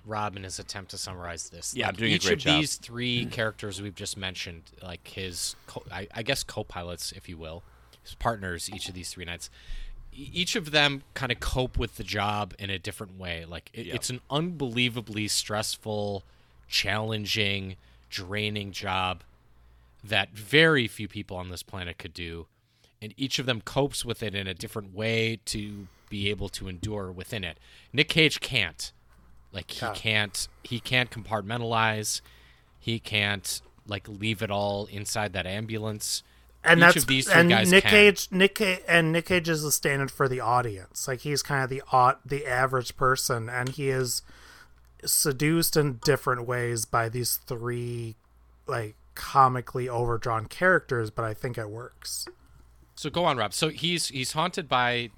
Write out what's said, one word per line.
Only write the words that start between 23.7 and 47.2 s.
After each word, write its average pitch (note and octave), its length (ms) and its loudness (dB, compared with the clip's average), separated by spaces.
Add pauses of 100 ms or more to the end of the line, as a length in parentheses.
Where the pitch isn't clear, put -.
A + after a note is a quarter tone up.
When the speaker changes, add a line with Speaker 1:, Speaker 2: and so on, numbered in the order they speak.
Speaker 1:
with A#2 180 -4
it G#2 120 -4
in G2 120 -4
a F#2 80 -6
different G2+ 400 -10
way A2+ 500 0
to G#2 420 -6 (240)
be G2+ 200 -2
able G2+ 180 -4
to - 200 -8
endure F#2+ 440 -6
within F#2+ 320 -8
it. E2 140 -8 (340)
Nick C#3 160 2
Cage D#3+ 320 4
can't. - 520 -2 (600)
Like, F#2 180 -10
he - 160 -10
Speaker 3:
Yeah. A2 80 -4
Speaker 1:
can't, G#2+ 540 -2 (140)
he A#2 180 -6
can't B2+ 300 0
compartmentalize. A2 1080 0 (600)
He A2+ 180 -2
can't, G#2 640 -2 (260)
like, G2+ 220 -6
leave G#2+ 340 -2
it G#2 80 -2
all G2+ 360 0
inside G2+ 480 -4
that F#2 120 -2
ambulance. G#2+ 760 -4 (420)
Speaker 3:
And E3 160 8
Speaker 1:
Each E3+ 60 12
Speaker 3:
that's, F3 100 10
Speaker 1:
of D3+ 100 2
these C3 240 4
three E3+ 100 10
Speaker 3:
and E3+ 100 8
Speaker 1:
guys F#3+ 200 6
Speaker 3:
Nick G3 140 10
Speaker 1:
can. G#3 60 6
Speaker 3:
Cage, G#3 400 8
Nick F#3+ 240 4
Ca-, F#3+ 340 0
and E3+ 240 6
Nick E3+ 140 2
Cage F3 220 2
is D#3 140 0
a D3+ 100 -2
stand-in C#3 360 2
for C3+ 200 2
the B2+ 120 -2
audience. A#2 640 0
Like, C3 140 -4
he's C#3+ 220 -2
kinda C3+ 240 0
the C3 160 -6 (100)
au-, B2+ 320 8
the C#3+ 220 -4
average B2+ 500 0
person, B2+ 520 2
and B2 220 -2
he C3+ 200 -2
is C3 320 0 (840)
seduced D3+ 720 2
in C#3+ 280 4
different B2+ 420 2
ways A#2+ 380 0
by A#2 240 2
these A#2 280 -2 (100)